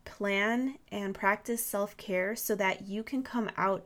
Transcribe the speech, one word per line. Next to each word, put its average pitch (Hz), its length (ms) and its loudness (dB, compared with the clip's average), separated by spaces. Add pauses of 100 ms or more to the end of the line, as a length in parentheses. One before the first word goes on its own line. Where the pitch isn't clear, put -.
plan 220 720 0 (160)
and 196 220 -4
practice 214 500 2
self-care 202 720 0
so - 180 0
that 196 320 0
you 208 160 -4
can 262 200 -2
come 240 340 -2
out 185 300 2